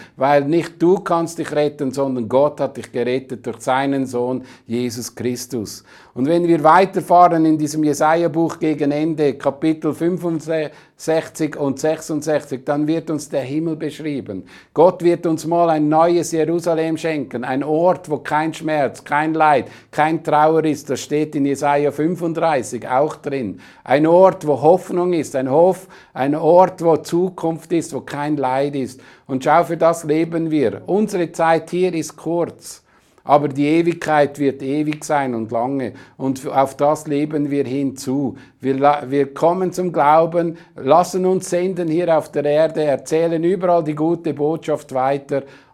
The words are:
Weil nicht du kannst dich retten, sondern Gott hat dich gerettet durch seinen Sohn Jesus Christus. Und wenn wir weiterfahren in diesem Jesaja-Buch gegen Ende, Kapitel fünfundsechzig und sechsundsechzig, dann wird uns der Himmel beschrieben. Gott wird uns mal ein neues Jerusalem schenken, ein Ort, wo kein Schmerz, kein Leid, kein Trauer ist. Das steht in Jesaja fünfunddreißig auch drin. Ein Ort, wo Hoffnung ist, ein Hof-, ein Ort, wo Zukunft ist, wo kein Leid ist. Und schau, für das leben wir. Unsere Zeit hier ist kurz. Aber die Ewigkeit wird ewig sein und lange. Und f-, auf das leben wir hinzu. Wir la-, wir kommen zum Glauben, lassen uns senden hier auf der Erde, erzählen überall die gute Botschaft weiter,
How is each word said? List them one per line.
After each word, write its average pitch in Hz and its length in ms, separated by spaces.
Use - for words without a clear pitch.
Weil 139 300
nicht 160 360
du 180 180
kannst 170 380
dich 147 140
retten, 147 400
sondern 127 380
Gott 143 320
hat 131 160
dich - 160
gerettet 123 520
durch 113 140
seinen 135 460
Sohn 123 380
Jesus 117 460
Christus. 120 680
Und 131 140
wenn 170 200
wir 170 160
weiterfahren 175 800
in 156 140
diesem 151 260
Jesaja-Buch 156 760
gegen 147 340
Ende, 151 420
Kapitel 156 600
fünfundsechzig 160 1600
und 139 200
sechsundsechzig, 151 880
dann 151 240
wird 160 220
uns 147 180
der 139 140
Himmel 156 340
beschrieben. 143 680
Gott 175 300
wird 170 220
uns 160 200
mal 170 240
ein 151 200
neues 170 420
Jerusalem 165 640
schenken, 151 480
ein 135 220
Ort, 160 440
wo 147 100
kein 156 340
Schmerz, 147 500
kein 151 300
Leid, 151 320
kein 156 320
Trauer 156 400
ist. 156 260
Das 123 120
steht 151 340
in 139 100
Jesaja 143 460
fünfunddreißig 156 960
auch 147 300
drin. 135 420
Ein 147 240
Ort, 180 400
wo 131 140
Hoffnung 180 500
ist, 156 240
ein 131 160
Hof-, 175 380
ein 139 200
Ort, 175 480
wo 165 140
Zukunft 170 800
ist, 160 200
wo 131 60
kein 147 380
Leid 135 400
ist. 120 240
Und 135 160
schau, 160 220
für 165 100
das 165 300
leben 165 440
wir. 123 360
Unsere 196 480
Zeit 165 380
hier 180 220
ist 160 220
kurz. - 680
Aber 143 200
die 143 180
Ewigkeit 156 720
wird 135 240
ewig 151 420
sein 139 300
und 113 180
lange. 123 420
Und 135 220
f-, 147 140
auf 135 260
das 151 300
leben 147 420
wir 139 160
hinzu. 135 720
Wir 131 160
la-, 143 320
wir 139 240
kommen 180 400
zum 180 180
Glauben, 165 640
lassen 180 500
uns 185 240
senden 180 400
hier 165 260
auf - 160
der 143 140
Erde, 156 380
erzählen 160 600
überall 175 400
die 151 120
gute 165 400
Botschaft 151 580
weiter, 139 480